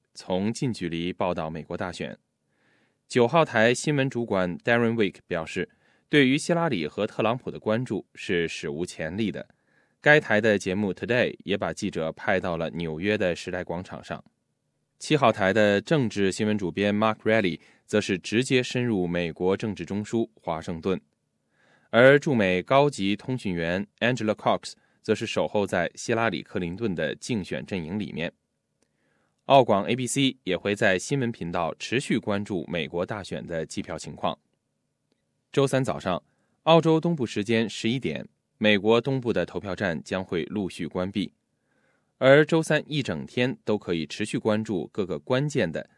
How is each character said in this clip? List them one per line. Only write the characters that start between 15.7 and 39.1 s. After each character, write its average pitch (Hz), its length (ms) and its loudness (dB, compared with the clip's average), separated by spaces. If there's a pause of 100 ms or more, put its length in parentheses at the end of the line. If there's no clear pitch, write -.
政 131 280 0
治 98 240 0
新 110 120 -2
闻 107 140 0
主 90 140 -4
编 101 240 0
Mark 110 220 0
Raleigh 104 420 2 (260)
则 104 140 2
是 98 180 0
直 110 240 -2
接 127 200 2
深 123 220 -4
入 101 220 0
美 85 260 -2
国 90 240 0
政 107 180 -4
治 87 100 -10
中 101 200 -4
枢 113 300 -2
华 82 260 -6
盛 82 200 -8
顿， 90 200 -2 (920)
而 131 280 8
驻 139 160 0
美 92 280 2
高 139 260 4
级 101 280 -2
通 127 200 -6
讯 104 160 -4
员 87 340 -2 (120)
Angela 110 360 0
Cox - 380 -2 (300)
则 110 120 0
是 113 120 -6
守 90 220 -2
候 104 180 0
在 90 280 0
希 - 200 -4
拉 113 160 0
里· 76 160 -6
克 - 120 -8
林 87 180 -4
顿 107 180 -2
的 78 220 -2
竞 107 280 -6
选 69 220 -8
阵 92 160 -6
营 82 160 -6
里 98 140 -6
面。 82 200 -6 (1120)
澳 131 180 8
广 101 220 2
A 110 100 0
B 127 100 -4
C 135 380 0
也 90 120 0
会 101 200 -2
在 98 200 4
新 139 220 -2
闻 117 140 0
频 85 180 -8
道 85 280 -2
持 - 200 -4
续 147 180 -2
关 104 280 -2
注 104 240 -4
美 80 180 -4
国 87 180 -4
大 101 200 -8
选 76 200 -8
的 80 220 -6
计 - 160 -8
票 82 160 -8
情 76 160 -12
况。 - 240 -4 (1120)
周 139 160 2
三 131 180 0
早 76 140 -4
上， 87 240 -4 (400)
澳 165 180 8
洲 160 200 4
东 170 160 0
部 127 100 -2
时 104 160 -4
间 113 260 2
十 - 220 -4
一 131 80 -2
点， 78 280 -6 (300)
美 107 220 6
国 110 220 6
东 135 200 -2